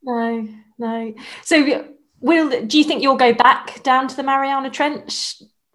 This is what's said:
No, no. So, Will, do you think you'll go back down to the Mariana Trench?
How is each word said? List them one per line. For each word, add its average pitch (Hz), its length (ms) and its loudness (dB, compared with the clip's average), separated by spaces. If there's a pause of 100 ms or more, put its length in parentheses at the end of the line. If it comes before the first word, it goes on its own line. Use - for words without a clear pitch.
No, 233 440 -4 (300)
no. 226 360 -8 (300)
So, 294 440 2 (320)
Will, 294 460 0
do 220 120 0
you 294 80 4
think 294 180 -2
you'll 269 140 2
go 240 160 6
back - 500 2
down 262 240 2
to - 80 -12
the 277 80 -8
Mariana 269 460 -2
Trench? - 720 -6 (340)